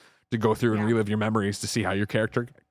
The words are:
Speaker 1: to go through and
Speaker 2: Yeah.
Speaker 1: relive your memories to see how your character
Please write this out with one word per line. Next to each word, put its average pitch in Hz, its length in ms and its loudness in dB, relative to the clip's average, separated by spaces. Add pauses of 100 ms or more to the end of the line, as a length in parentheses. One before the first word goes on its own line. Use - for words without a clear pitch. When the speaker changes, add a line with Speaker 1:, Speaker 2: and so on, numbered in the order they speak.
(300)
Speaker 1:
to 123 60 0
go 110 180 2
through 117 180 2
and 104 100 0
Speaker 2:
Yeah. 107 60 0
Speaker 1:
relive 110 200 2
your 107 100 0
memories 107 420 0
to 107 60 -6
see 113 160 -2
how 92 100 -2
your 98 140 0
character 117 420 -2 (220)